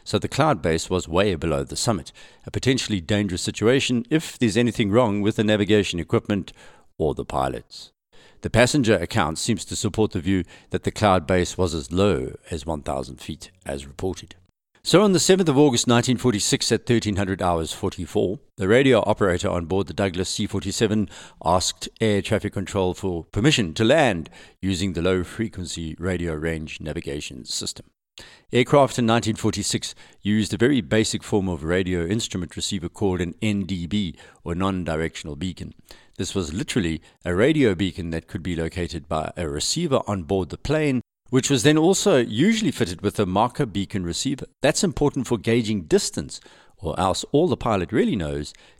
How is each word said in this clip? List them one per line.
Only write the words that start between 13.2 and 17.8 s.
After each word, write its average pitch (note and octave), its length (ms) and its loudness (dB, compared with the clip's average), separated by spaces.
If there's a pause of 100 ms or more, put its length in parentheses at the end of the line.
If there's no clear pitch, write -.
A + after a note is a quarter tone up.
as C#2 180 -8
reported. - 520 -10 (480)
So F3 180 6
on G#3+ 80 6
the F3+ 80 4
seventh F#3+ 300 4
of C#3 100 4
August C3+ 300 6
nineteen A#2+ 300 4
forty-six A#2 520 0
at A2+ 160 0
thirteen G#2+ 300 2
hundred F#2+ 260 -2
hours E2+ 300 0
forty-four, F#2+ 640 -2 (180)